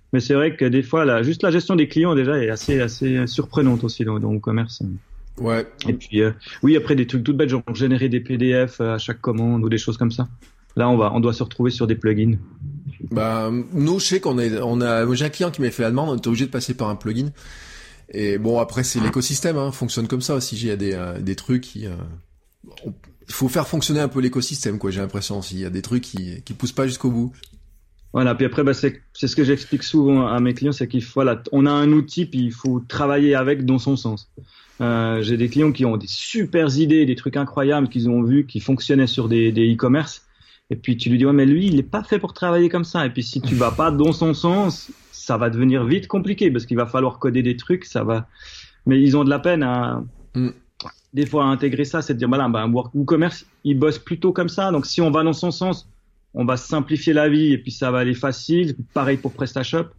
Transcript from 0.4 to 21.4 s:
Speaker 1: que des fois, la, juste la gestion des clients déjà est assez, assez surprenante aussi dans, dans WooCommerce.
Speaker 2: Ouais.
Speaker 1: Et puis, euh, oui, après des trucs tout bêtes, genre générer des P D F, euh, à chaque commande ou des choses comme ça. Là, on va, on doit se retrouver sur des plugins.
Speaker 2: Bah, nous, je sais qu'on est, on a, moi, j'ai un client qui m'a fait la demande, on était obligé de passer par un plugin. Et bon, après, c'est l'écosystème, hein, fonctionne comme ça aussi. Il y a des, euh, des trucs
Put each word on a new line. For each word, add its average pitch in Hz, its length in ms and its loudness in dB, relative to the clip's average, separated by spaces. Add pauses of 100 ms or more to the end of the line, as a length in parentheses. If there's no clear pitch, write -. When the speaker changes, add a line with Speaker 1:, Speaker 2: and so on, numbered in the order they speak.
Speaker 1:
que - 80 0
des 127 180 2
fois, 156 220 0
la, 117 180 2
juste 160 220 -2
la 190 60 4
gestion 175 260 0
des 151 100 4
clients 165 280 2
déjà 135 280 2
est 110 60 0
assez, 131 320 -2
assez 127 460 -2
surprenante 127 580 0
aussi 113 200 -4
dans, 110 140 -2
dans 107 120 -2
WooCommerce. 113 520 -2 (540)
Speaker 2:
Ouais. 113 300 -2 (200)
Speaker 1:
Et 123 60 -2
puis, 107 300 0
euh, 110 100 2 (300)
oui, 151 160 6
après 143 180 0
des 123 100 0
trucs 123 160 -2
tout 143 120 0
bêtes, 135 160 2
genre 123 120 -2 (120)
générer 131 340 2
des 120 120 0
P 123 180 -4
D 127 280 2
F, 120 140 -10
euh, 113 140 0
à 110 40 -4
chaque 120 220 -8
commande 117 420 0
ou 110 60 0
des 113 80 0
choses 113 220 -4
comme 117 120 2
ça. 123 160 -4 (500)
Là, 120 120 2
on 123 80 4
va, 107 160 2
on 117 80 0
doit 117 140 2
se - 80 -4
retrouver 123 280 -2
sur 123 160 -2
des 113 80 2
plugins. 110 440 2 (720)
Speaker 2:
Bah, 110 420 -2 (220)
nous, 156 260 2
je 185 60 -4
sais 185 140 0
qu'on 139 180 -2
est, 113 220 0
on 120 200 0
a, 117 240 2
moi, 123 100 2
j'ai 147 120 0
un - 20 -2
client 175 220 -4
qui 147 100 -8
m'a 123 100 0
fait 120 120 -4
la 113 80 0
demande, 143 180 0
on 135 80 -2
était 110 120 -4
obligé 117 180 0
de 131 40 -8
passer 127 220 -6
par 120 160 -4
un 104 80 -4
plugin. 117 340 -4 (800)
Et 101 300 -2
bon, 113 200 0
après, 117 260 -2
c'est 120 160 -2
l'écosystème, 139 580 -2
hein, 139 140 -2
fonctionne 117 360 -4
comme 127 140 -4
ça 147 120 -2
aussi. 127 220 -4
Il 113 100 -6
y 113 40 -2
a 104 60 -2
des, 98 180 -2
euh, 90 260 -6
des 98 160 -4
trucs 127 240 -2